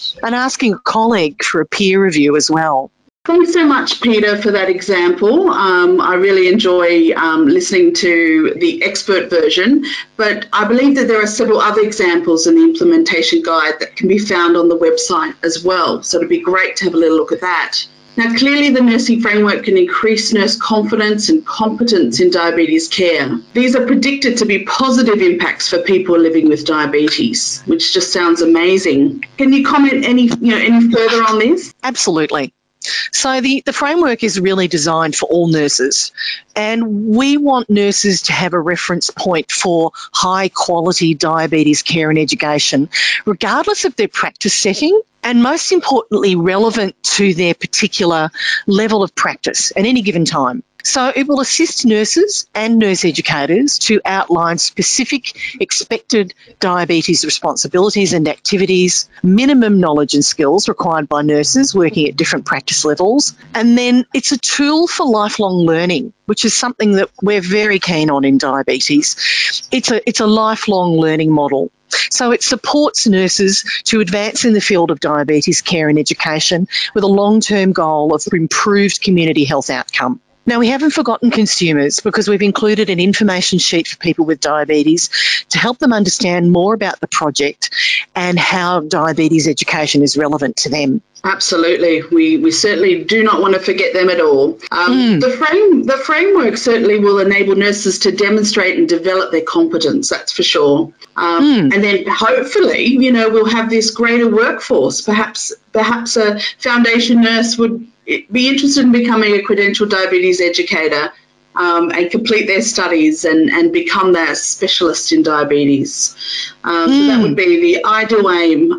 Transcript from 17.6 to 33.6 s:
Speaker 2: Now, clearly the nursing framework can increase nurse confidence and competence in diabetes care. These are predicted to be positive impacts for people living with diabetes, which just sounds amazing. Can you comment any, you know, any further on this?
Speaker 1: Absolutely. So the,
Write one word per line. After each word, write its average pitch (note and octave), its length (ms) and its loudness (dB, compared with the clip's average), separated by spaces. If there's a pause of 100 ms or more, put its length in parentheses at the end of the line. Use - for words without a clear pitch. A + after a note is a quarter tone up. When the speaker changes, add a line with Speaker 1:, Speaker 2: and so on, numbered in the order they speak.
Speaker 2:
Now, A#3 200 -2
clearly C#4+ 360 2
the B3+ 100 2
nursing A#3 400 2
framework G#3 440 0
can G3 120 2
increase G#3+ 560 0
nurse G3+ 220 0
confidence G#3+ 720 -2
and D#4+ 160 2
competence G#3+ 760 -2
in F3+ 120 4
diabetes E3 560 0
care. D#3+ 420 0 (240)
These B3+ 220 2
are B3+ 100 0
predicted C#4 520 0
to G#3+ 80 0
be G3 180 -2
positive A#3+ 580 2
impacts F3 480 0
for F3 100 0
people F3 380 2
living D#3+ 320 4
with D3 160 0
diabetes, D3 1000 -2
which - 260 -2
just F3+ 180 -2
sounds E3+ 300 0
amazing. E3 840 2 (140)
Can C4+ 160 4
you C#4+ 100 4
comment C#4 400 2
any, B3 200 2
you A#3 260 2
know, A3 80 2
any A#3 340 4
further A3+ 340 2
on G#3+ 120 2
this? C#4 460 0
Speaker 1:
Absolutely. D#3+ 680 -2 (580)
So C4 300 -2
the, C4 240 -2